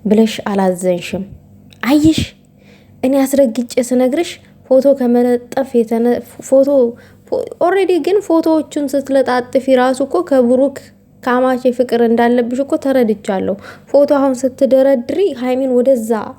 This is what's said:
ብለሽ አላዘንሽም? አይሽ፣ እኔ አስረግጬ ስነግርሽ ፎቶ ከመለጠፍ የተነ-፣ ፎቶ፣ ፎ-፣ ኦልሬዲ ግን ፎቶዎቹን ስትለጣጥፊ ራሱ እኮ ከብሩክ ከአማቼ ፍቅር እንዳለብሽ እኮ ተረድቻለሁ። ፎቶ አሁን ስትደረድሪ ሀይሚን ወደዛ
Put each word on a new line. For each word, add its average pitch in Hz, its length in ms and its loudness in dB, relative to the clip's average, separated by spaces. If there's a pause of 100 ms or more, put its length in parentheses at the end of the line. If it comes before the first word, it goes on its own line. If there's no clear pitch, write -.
ብለሽ 214 280 2 (120)
አላዘንሽም? 185 760 -2 (600)
አይሽ፣ 302 360 2 (840)
እኔ 262 140 0
አስረግጬ 269 380 2 (280)
ስነግርሽ 254 460 0 (340)
ፎቶ 262 220 2 (100)
ከመለጠፍ 247 760 0
የተነ-፣ 233 420 0 (280)
ፎቶ፣ 269 260 2 (560)
ፎ-፣ - 160 -6 (200)
ኦልሬዲ 370 400 0
ግን 359 220 0
ፎቶዎቹን 320 680 -2
ስትለጣጥፊ 262 760 -2 (100)
ራሱ 254 260 0
እኮ 269 220 -4
ከብሩክ 262 540 2 (460)
ከአማቼ 254 400 0 (100)
ፍቅር 240 280 0
እንዳለብሽ 240 580 2
እኮ 277 180 -2
ተረድቻለሁ። 214 760 -2 (320)
ፎቶ 285 260 2
አሁን 269 220 2
ስትደረድሪ 262 840 0 (180)
ሀይሚን 254 360 -2
ወደዛ 240 380 0 (280)